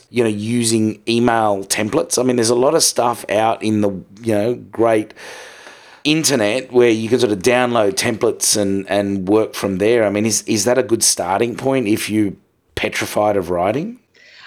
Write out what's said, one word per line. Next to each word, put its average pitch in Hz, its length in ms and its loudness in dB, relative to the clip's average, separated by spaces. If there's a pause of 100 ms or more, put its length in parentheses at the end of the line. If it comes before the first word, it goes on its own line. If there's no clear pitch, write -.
you 120 120 0
know, 113 80 2
using 110 760 -2
email 113 560 2
templates. 110 560 -2
I 123 40 2
mean, 127 120 0
there's 117 140 2
a 120 60 2
lot 135 200 2
of 156 80 2
stuff 120 460 -2
out 110 340 0
in 107 160 0
the, 101 120 0 (300)
you 113 140 -2
know, 113 200 -2
great 110 580 0 (880)
internet 131 720 0
where 120 160 6
you 110 180 2
can 120 140 2
sort 117 100 2
of 104 80 -2
download 120 540 2
templates 113 640 0
and, 98 320 -2
and 98 400 -2
work 107 240 2
from 95 240 -4
there. 110 280 2
I 101 40 2
mean, 104 160 0
is, 107 220 -2
is 107 180 0
that 123 120 2
a 127 60 4
good 110 180 -2
starting 101 540 0
point 127 320 -2
if 104 220 -2
you're 104 240 0 (420)
petrified 107 640 -2
of 87 120 -2
writing? 117 520 -2 (460)